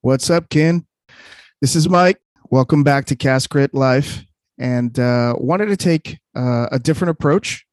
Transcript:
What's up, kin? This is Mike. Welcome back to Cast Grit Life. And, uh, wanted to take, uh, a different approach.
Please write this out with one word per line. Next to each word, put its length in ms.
What's 240
up, 200
kin? 360
This 140
is 140
Mike. 320
Welcome 360
back 220
to 100
Cast 340
Grit 240
Life. 480
And, 440
uh, 360
wanted 300
to 100
take, 440
uh, 340
a 80
different 320
approach. 640